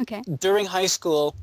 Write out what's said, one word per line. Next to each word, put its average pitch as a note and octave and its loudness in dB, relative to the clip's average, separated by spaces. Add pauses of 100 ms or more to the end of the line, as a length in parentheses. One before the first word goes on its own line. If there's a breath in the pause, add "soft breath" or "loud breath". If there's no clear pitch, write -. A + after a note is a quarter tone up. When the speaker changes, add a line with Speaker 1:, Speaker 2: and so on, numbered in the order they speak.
Speaker 1:
Okay. A3+ -6 (160)
Speaker 2:
During G3 4
high F#3 2
school, D3+ 0